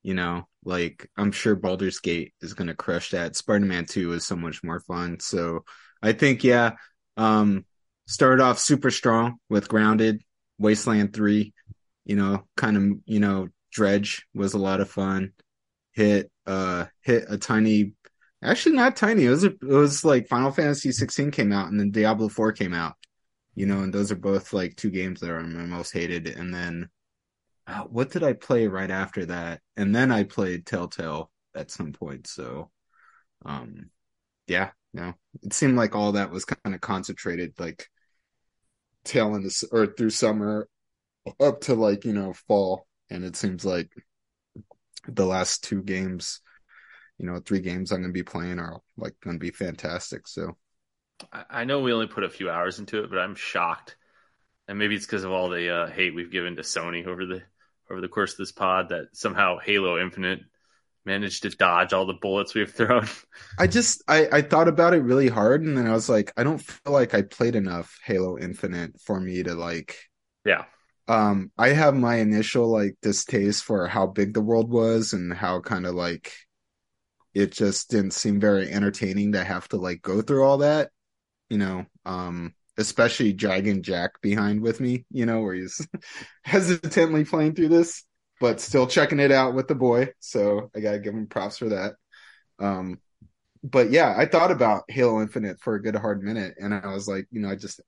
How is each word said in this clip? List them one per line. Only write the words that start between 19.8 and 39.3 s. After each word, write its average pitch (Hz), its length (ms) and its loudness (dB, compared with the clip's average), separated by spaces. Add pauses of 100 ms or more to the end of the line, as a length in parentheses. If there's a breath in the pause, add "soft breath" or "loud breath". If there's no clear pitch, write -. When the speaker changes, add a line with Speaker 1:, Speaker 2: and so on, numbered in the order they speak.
Speaker 1:
like 135 240 4
Final 131 240 0
Fantasy 143 400 0
sixteen 143 400 -2
came 104 200 2
out 98 180 0
and 104 100 0
then 101 120 0
Diablo 107 360 2
four 110 240 0
came 90 220 -6
out, 82 220 -6 (580)
you 98 120 -4
know, 98 160 0
and 92 120 -4
those 101 180 -2
are 95 40 -4
both, 98 380 -2
like, 90 220 -4
two 107 140 -4
games 92 300 -6
that 87 100 -8
are 82 120 -6
my 82 240 -10
most 87 260 -10
hated. 85 360 -6
And 90 260 -10
then, 87 360 -8 (760)
uh, 101 180 -12
what 123 260 -4
did - 120 -4
I 143 100 2
play 117 340 0
right 92 240 -4
after 95 360 -6
that? 85 340 -10 (160)
And 101 180 0
then 127 160 4
I 107 140 2
played 90 420 -4
Telltale 82 640 -8 (240)
at 78 160 -12
some 76 220 -10
point. 69 340 -14
So, 67 440 -14 (760 soft breath)
um, - 460 -14 (580)
yeah, 92 240 -2 (220)
no, 87 200 -10 (280)
it 101 120 -10
seemed 131 220 4
like 113 200 2
all 104 160 2
that 98 200 0
was 90 140 -10
kinda 95 340 -8
concentrated, 90 800 -8
like, 82 280 -10 (1160)
tail 107 300 0